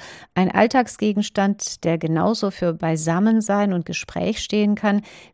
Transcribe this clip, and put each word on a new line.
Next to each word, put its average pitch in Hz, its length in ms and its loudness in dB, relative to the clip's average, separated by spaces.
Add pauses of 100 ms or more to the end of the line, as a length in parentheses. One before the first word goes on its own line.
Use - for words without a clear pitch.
(340)
Ein 185 160 2
Alltagsgegenstand, 208 1300 0
der 170 120 2
genauso 175 540 0
für 175 240 -2
Beisammensein 196 960 0
und 175 140 -2
Gespräch - 560 -4
stehen 208 320 0
kann, 208 260 0 (340)